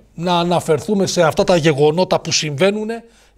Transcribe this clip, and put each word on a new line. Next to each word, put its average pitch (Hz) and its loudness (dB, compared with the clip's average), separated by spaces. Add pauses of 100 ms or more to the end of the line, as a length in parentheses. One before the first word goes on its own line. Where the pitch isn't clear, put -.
(140)
να 175 -2
αναφερθούμε 170 0
σε 175 0
αυτά 160 2
τα 185 2
γεγονότα 156 2
που 156 -8
συμβαίνουνε 208 -2 (340)